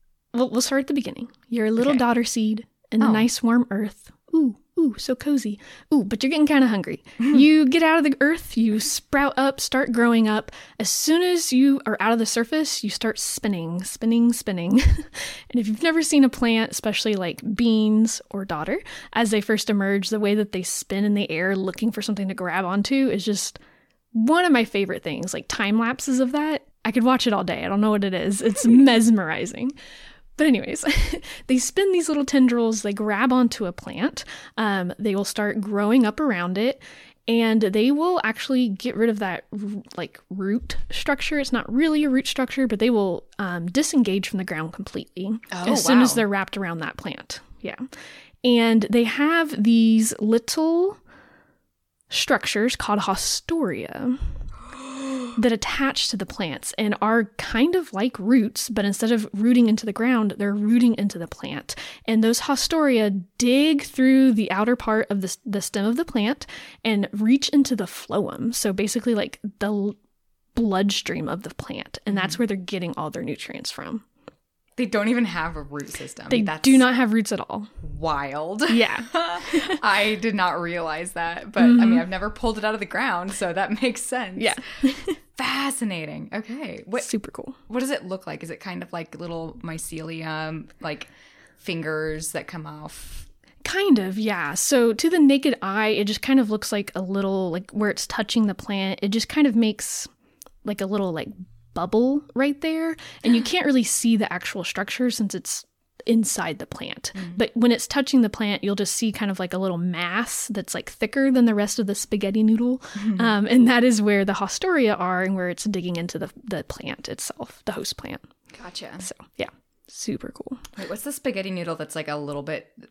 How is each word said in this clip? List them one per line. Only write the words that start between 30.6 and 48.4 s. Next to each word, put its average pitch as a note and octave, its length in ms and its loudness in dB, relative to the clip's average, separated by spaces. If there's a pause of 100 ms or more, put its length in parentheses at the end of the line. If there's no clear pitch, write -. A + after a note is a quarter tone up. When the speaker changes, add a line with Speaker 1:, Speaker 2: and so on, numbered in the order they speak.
Speaker 1:
<laughs> - 320 -14
they C4 100 4
spin F#4+ 360 0
these E4+ 160 2
little D4 160 2
tendrils, A#3+ 580 4
they G3+ 100 -2
grab G#3+ 400 0
onto A#3+ 320 2
a F3 60 -4
plant, - 520 -6 (340)
um, G3 420 -2
they G3+ 160 -2
will G3+ 100 -2
start G#3 360 -4
growing G#3 440 2
up - 140 -2
around F#3 400 -2
it, B3 200 -2 (480)
and A3+ 360 4
they G#3+ 280 2
will E4 320 0
actually B3+ 460 0
get G3 260 -6
rid A#3 140 2
of G#3+ 100 0
that F#3 320 -6
r-, G#3 300 -8 (160)
like, - 320 -12
root G3 480 -4 (140)
structure. - 480 0
It's C#4 120 -4
not A#3 220 -2
really D4+ 300 2
a D4 60 2
root C4 180 2
structure, C4 400 -2
but G#3 100 -2
they A3+ 140 2
will, G3 320 0 (160)
um, F3 260 -4
disengage G3+ 640 0
from G3+ 80 -4
the F#3 80 -4
ground D#3+ 280 -8
completely G3 680 -8 (120)
Speaker 2:
Oh, F3+ 220 -2
Speaker 1:
as - 100 0
soon B3 180 6
as B3+ 100 4
Speaker 2:
wow. - 60 -2
Speaker 1:
they're A3 120 2
wrapped G3 260 -2
around F3 240 -6
that - 180 -8
plant. - 420 -12 (220)
Yeah. - 140 -10 (680)